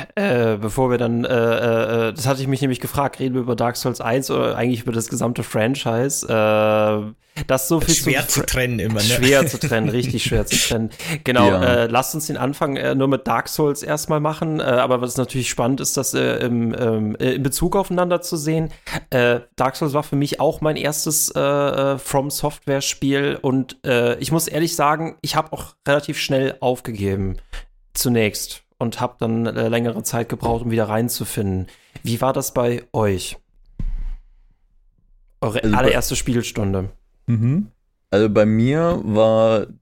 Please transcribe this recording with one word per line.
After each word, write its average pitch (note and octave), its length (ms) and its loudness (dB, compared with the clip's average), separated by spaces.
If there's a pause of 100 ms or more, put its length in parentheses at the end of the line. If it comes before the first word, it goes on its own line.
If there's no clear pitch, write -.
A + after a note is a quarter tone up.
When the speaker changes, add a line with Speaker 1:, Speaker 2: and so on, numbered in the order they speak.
(160)
Speaker 1:
Äh, B2 400 2
bevor A2 340 0
wir A#2+ 80 2
dann, A#2 260 0
äh, B2 40 -2
äh, A#2 800 2
äh, G#2 40 -2
das A2 140 -6
hatte C3+ 160 0
ich C3+ 60 -2
mich C3+ 120 0
nämlich B2+ 200 0
gefragt, C#3 400 -2
reden C3 140 -2
wir B2+ 80 0
über A#2+ 120 -2
Dark A#2 220 0
Souls B2 240 -4
eins C3 280 0
oder B2 280 0
eigentlich A#2 240 0
über B2+ 100 -6
das A2+ 180 -2
gesamte A#2+ 360 -2
Franchise? B2+ 840 -2
Äh, G#2+ 1200 2
das C3 220 0
so E3 120 2
viel D#3+ 140 2
Speaker 2:
Schwer C3 320 0
Speaker 1:
zu - 140 0
Speaker 2:
zu - 60 -2
trennen B2 340 -2
immer, A2 200 0
ne? - 20 0
Speaker 1:
Schwer B2+ 440 4
zu B2+ 100 -4
trennen, A2+ 320 0
richtig A#2+ 360 -2
schwer G#2+ 220 0
zu - 100 0
trennen. A2+ 340 0 (320)
Genau, B2 260 4
Speaker 3:
Ja. A#2 360 4
Speaker 1:
äh, - 20 2
lasst A#2 300 0
uns D3+ 100 -6
den C#3+ 100 -6
Anfang, C#3 400 -2
äh, C3 200 -2
nur C3+ 100 2
mit C3+ 220 0
Dark A#2 200 0
Souls D3 360 -2
erstmal D3+ 340 -2
machen. D#3 400 -2
Äh, - 60 -2
aber B2 360 2
was B2 160 -4
natürlich B2+ 320 -2
spannend C3 320 0
ist, - 160 -4
das, C3+ 160 -2
äh, B2+ 320 0
im, A#2 320 0
ähm, A2 440 0
äh, B2+ 140 0
in C3+ 100 -2
Bezug E3 320 0
aufeinander F3+ 440 0
zu F3 160 -6
sehen. D#3+ 340 -2 (400)
Äh, A#2+ 320 2 (120)
Dark C3 220 0
Souls D3+ 160 -2
war D3 100 0
für - 140 -4
mich C#3+ 240 0
auch D#3 200 0
mein D#3 160 0
erstes, - 600 -2
äh, D3 40 0
äh, C#3 580 0
From C#3 320 -2
Software C#3+ 500 -2
Spiel C#3 600 -2
und, C3 460 0
äh, A#2+ 320 2
ich C3+ 140 -6
muss D#3+ 160 2
ehrlich D#3+ 260 -2
sagen, D#3 480 0
ich D#3 140 -4
hab - 160 0
auch - 240 -12 (100)
relativ D3 320 0
schnell C3+ 400 0
aufgegeben G2+ 800 -2 (560)
zunächst. - 720 0 (140)
Und A#2 240 -4
hab B2 180 -4
dann, A2+ 280 0
äh, A2+ 220 -2
längere A#2 340 -2
Zeit A#2 260 -4
gebraucht, A#2 360 -2
um A#2 60 -2
wieder A2 180 0
reinzufinden. G#2+ 800 -2 (340)
Wie A#2 180 -2
war C3 120 2
das C#3 200 -4
bei A#2+ 300 0 (100)
euch? G2+ 460 0 (2000)
Eure A2+ 220 -2
Speaker 3:
Also G#2+ 80 4
bei G2+ 80 4
Speaker 1:
allererste B2+ 380 2
Spielstunde? G2+ 760 -2 (360)
Speaker 3:
Mhm. A#2+ 420 2 (420)
Also G#2+ 180 6
bei G#2+ 160 4
mir C#3 600 2
war A2 640 4 (140)